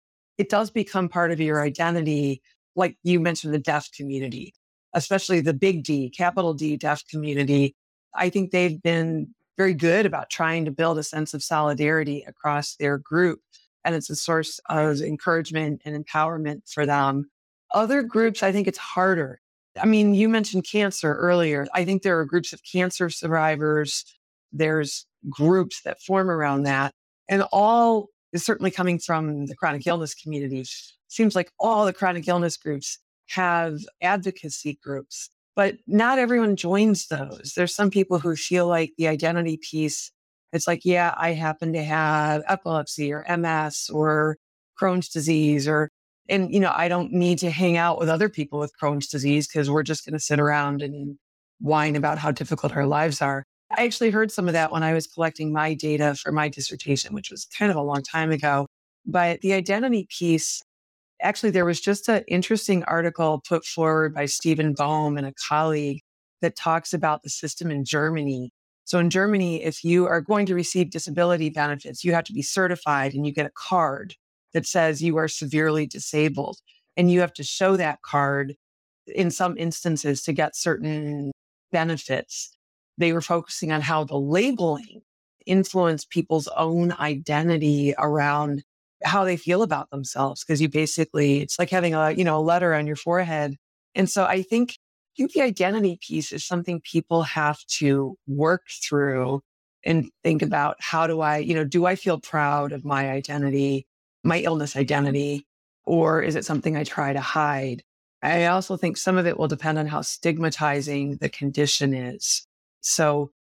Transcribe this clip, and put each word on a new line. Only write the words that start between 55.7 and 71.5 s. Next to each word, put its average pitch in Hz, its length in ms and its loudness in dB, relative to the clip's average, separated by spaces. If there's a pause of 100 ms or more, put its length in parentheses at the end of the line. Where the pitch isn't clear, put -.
data 147 400 0
for 147 180 -6
my 151 160 0
dissertation, 139 640 -4
which 202 160 -10
was - 140 -14
kind - 260 0
of 170 60 2
a 147 60 0
long 143 200 -2
time 160 280 -2
ago. 143 360 0 (380)
But 170 380 0
the 190 100 2
identity 196 560 0
piece, - 540 0 (580)
actually, 208 300 0
there 180 160 4
was 170 140 0
just - 280 -2
an 220 200 2
interesting 185 560 0
article 165 640 0
put 165 200 -2
forward 156 480 0
by 147 120 -2
Stephen 156 460 0
Bohm 147 460 0
and 139 80 -4
a 135 80 -10
colleague 151 640 -2 (400)
that 165 160 0
talks 165 380 -2
about 151 280 0
the 147 60 -14
system 160 420 -8
in 143 140 -4
Germany. 147 680 -2 (320)
So - 140 0
in 170 120 4
Germany, 185 520 0
if 160 220 -6
you 175 220 4
are 170 160 0
going 202 240 2
to 185 80 0
receive 175 360 0
disability 165 600 0